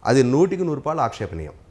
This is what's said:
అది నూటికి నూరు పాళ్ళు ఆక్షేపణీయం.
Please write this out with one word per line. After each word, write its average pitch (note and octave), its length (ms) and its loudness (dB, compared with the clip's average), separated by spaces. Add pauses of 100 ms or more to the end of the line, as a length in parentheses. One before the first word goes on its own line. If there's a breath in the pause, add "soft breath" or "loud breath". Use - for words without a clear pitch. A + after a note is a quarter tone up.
అది B2+ 180 6
నూటికి F3 400 2
నూరు D#3 160 -2
పాళ్ళు D#3 240 -4
ఆక్షేపణీయం. E2+ 520 -8 (160)